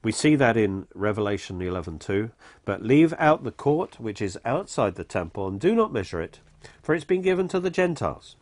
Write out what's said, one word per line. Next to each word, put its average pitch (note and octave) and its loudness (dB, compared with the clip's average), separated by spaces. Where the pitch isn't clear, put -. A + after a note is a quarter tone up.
We A2+ 0
see D#3 4
that B2 4
in G2 2
Revelation G2+ -2
eleven F2 -6
two, G#2+ -2
"But G2+ -4
leave D#3 4
out D3+ 4
the A#2 -6
court - -2
which A2 -6
is F#2+ -4
outside B2 -2
the F2 -10
temple, F#2+ -6
and G2 -6
do G#3 2
not A3 0
measure F#2 -4
it, - -10
for D#3 0
it's D#3 -6
been F#3 0
given F#3 2
to F#3+ -2
the F3+ -2
Gentiles. E3 -2